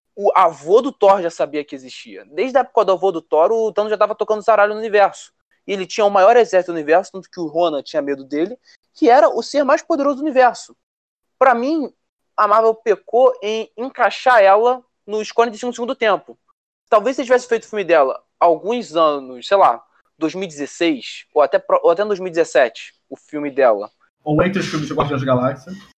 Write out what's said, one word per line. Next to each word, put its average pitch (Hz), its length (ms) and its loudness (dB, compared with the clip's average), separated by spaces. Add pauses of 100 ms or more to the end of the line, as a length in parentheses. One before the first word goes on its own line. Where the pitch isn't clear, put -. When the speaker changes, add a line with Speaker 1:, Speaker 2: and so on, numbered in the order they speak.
(160)
Speaker 1:
o 202 180 0
avô 170 460 2
do 254 100 -4
Thor 196 320 2
já 170 80 -4
sabia 147 340 -6
que 143 120 -16
existia. 117 480 -20
Desde 202 340 -4
a 254 40 4
época 226 220 0
do 190 80 2
avô 185 200 0
do 165 100 -8
Thor, 165 300 2
o 220 200 -2
Thanos 214 180 -4
já 214 80 -2
tava 208 180 0
tocando 214 260 -4
zaralho 208 320 2
no 214 60 -10
universo. 202 520 -2 (340)
E 185 60 -8
ele 190 140 -6
tinha 214 180 -2
o 202 60 2
maior 202 260 6
exército 185 360 2
do - 20 -8
universo, 160 380 0
tanto 190 180 -18
que 180 100 -14
o 165 60 -6
Ronan 151 360 -2
tinha 151 200 -6
medo 139 200 -6
dele, 151 360 -6 (340)
que - 160 0
era 285 200 6
o 233 140 -4
ser 277 220 -2
mais 294 160 2
poderoso 285 360 -2
do 269 60 -12
universo. 254 540 0 (600)
Pra 254 180 4
mim, 262 380 -4 (440)
a 208 100 2
Marvel 220 280 2
pecou 233 680 0
em 220 340 -6
encaixar 247 640 0
ela 226 440 4 (220)
nos 214 260 -8
quarenta 233 240 0
e - 20 -18
cinco 247 140 -8
do - 20 -20
segundo 240 200 -8
tempo. 202 440 -4 (500)
Talvez 226 280 2
se 285 80 -4
tivesse 247 240 0
feito 226 160 -4
o - 40 -20
filme 214 140 -6
dela 156 400 2 (160)
alguns 170 560 -2
anos, 139 540 -2
sei 202 80 2
lá, 135 280 2 (320)
dois 156 180 -6
mil 185 100 -8
e - 20 -6
dezesseis, 147 880 -6
ou 151 80 4
até 139 160 0
pro-, 185 240 -2
ou 160 80 4
até 170 120 0
em 214 40 -2
dois 202 140 -4
mil 185 80 -8
e - 20 -8
dezessete, 160 640 -2 (140)
o - 80 -16
filme 147 340 -10
dela. 117 400 0 (320)
Speaker 2:
Ou 151 200 0
entre 185 180 -2
os 151 60 -6
filmes 151 200 -8
de 135 80 -10
Guardiões 143 280 -4
da - 40 -8
Galáxia. 131 460 -4 (260)